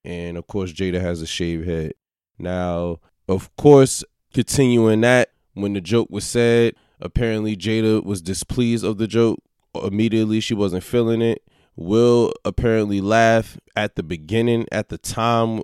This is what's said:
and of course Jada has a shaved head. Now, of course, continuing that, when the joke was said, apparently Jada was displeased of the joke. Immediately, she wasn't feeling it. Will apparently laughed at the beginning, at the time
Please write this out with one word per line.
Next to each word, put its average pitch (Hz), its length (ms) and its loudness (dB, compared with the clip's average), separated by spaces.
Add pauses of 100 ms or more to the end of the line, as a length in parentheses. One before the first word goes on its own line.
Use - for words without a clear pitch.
and 87 320 -10
of 87 120 -12
course 92 260 -6
Jada 90 260 -4
has 87 220 -4
a 82 60 -8
shaved 85 400 -6
head. 80 260 -6 (460)
Now, 87 600 -6 (280)
of - 280 -6
course, 139 480 6 (300)
continuing 117 680 2
that, 123 280 4 (240)
when 101 200 -4
the 98 80 -4
joke 107 280 0
was 101 160 -8
said, 117 480 2 (260)
apparently 107 560 -2
Jada 110 480 0
was 95 200 -6
displeased 113 600 -2
of 101 140 -2
the 110 80 -2
joke. 110 320 0 (380)
Immediately, 110 640 0
she 110 160 -4
wasn't 95 280 -2
feeling 117 380 0
it. 117 220 -2 (320)
Will 117 580 2 (100)
apparently 104 560 0
laughed 113 600 2 (160)
at 107 200 -4
the 101 60 -4
beginning, 107 680 -2
at 104 180 -6
the 82 80 -10
time 113 680 -2